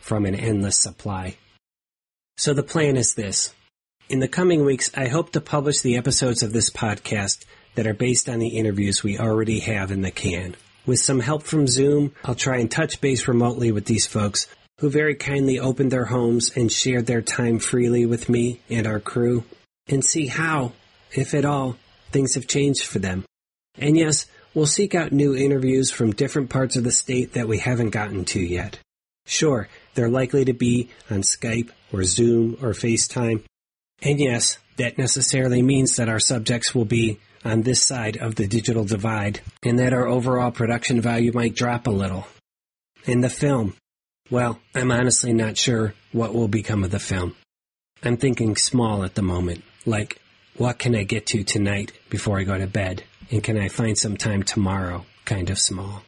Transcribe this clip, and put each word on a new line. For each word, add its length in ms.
from 240
an 100
endless 440
supply. 580
So 180
the 80
plan 340
is 180
this. 400
In 100
the 100
coming 360
weeks, 320
I 100
hope 260
to 80
publish 420
the 140
episodes 460
of 100
this 180
podcast 760
that 100
are 80
based 340
on 120
the 180
interviews 460
we 140
already 420
have 320
in 80
the 100
can. 460
With 140
some 220
help 240
from 240
Zoom, 440
I'll 100
try 220
and 120
touch 320
base 280
remotely 420
with 140
these 240
folks 400
who 80
very 260
kindly 460
opened 320
their 140
homes 500
and 160
shared 340
their 140
time 380
freely 480
with 240
me 400
and 160
our 120
crew, 460
and 160
see 240
how, 460
if 220
at 100
all, 320
things 240
have 120
changed 400
for 120
them. 240
And 180
yes, 280
we'll 100
seek 300
out 180
new 240
interviews 540
from 220
different 360
parts 280
of 80
the 60
state 440
that 120
we 120
haven't 320
gotten 340
to 160
yet. 380
Sure, 420
they're 140
likely 380
to 80
be 340
on 100
Skype 500
or 100
Zoom 600
or 80
FaceTime. 720
And 180
yes, 380
that 180
necessarily 640
means 360
that 120
our 120
subjects 540
will 120
be 340
on 180
this 200
side 340
of 180
the 120
digital 380
divide, 560
and 160
that 140
our 140
overall 440
production 520
value 320
might 200
drop 320
a 40
little. 360
And 180
the 60
film, 440
well, 300
I'm 160
honestly 420
not 240
sure 380
what 220
will 140
become 360
of 60
the 80
film. 360
I'm 140
thinking 400
small 480
at 100
the 80
moment, 420
like, 340
what 220
can 160
I 80
get 260
to 140
tonight 500
before 280
I 60
go 140
to 80
bed, 380
and 120
can 160
I 100
find 280
some 220
time 240
tomorrow, 640
kind 240
of 100
small. 500